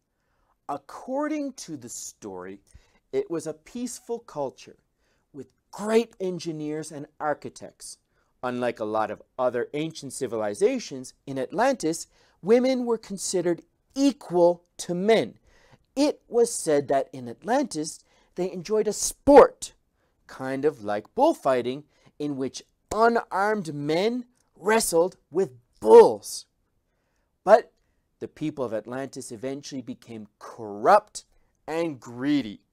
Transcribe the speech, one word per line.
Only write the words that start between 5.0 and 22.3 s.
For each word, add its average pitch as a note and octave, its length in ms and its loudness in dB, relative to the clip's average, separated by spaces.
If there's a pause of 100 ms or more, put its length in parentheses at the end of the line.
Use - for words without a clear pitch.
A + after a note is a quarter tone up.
with C3+ 140 -18 (220)
great A3+ 520 0
engineers D#3 720 -6
and D3 140 -12 (120)
architects. - 800 -8 (460)
Unlike B2 360 -4
a A2 60 -4
lot G#2+ 260 -2
of G2+ 100 -12 (160)
other A#2+ 360 0
ancient D3 400 -8
civilizations, B2+ 1000 -4 (140)
in C3+ 100 -8
Atlantis, E3+ 680 -2 (340)
women B3 440 2
were A#3 120 -2
considered F3+ 640 -4 (320)
equal F3 680 2 (140)
to - 180 -6
men. F#3 420 2 (580)
It C#4 320 0
was A#3 240 2
said C#3+ 360 0
that C3+ 260 0
in B2 160 -12
Atlantis, E3+ 680 -4 (340)
they F3+ 180 -6
enjoyed G3+ 360 -2
a G#3 60 -2
sport, - 800 6 (520)
kind C3+ 400 -6
of C3+ 180 -2
like G#2 300 -6
bullfighting, C#3 720 0 (340)
in D3 180 -6